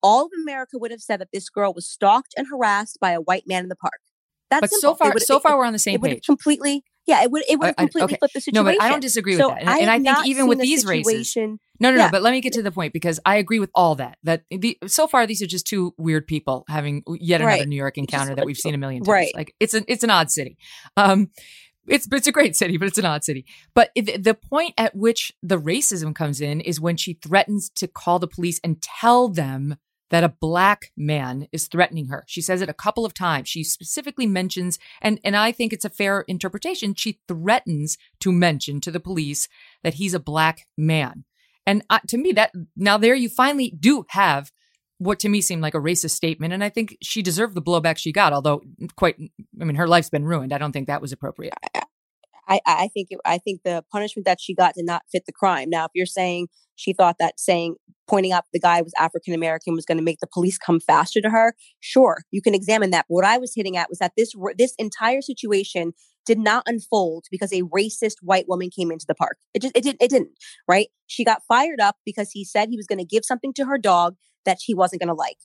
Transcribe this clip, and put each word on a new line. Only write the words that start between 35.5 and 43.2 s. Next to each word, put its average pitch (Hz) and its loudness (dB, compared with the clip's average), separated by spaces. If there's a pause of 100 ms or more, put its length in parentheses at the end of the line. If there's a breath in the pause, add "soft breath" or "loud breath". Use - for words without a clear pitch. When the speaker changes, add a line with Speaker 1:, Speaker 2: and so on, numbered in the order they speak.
Speaker 2:
think 226 -4
it's - -8
a 208 -6
fair 196 -2
interpretation, 202 -6
she - -6
threatens 165 -2 (220 soft breath)
to 190 0
mention 160 0
to 175 -10
the 170 -6
police 160 -4 (340 soft breath)
that 160 -2
he's 180 -4
a 180 0
black 156 0 (100)
man. 156 0 (400)
And, 202 2
uh, - 2
to 233 -2
me, 339 0
that, 214 4 (240)
now 202 2
there 226 6
you 247 0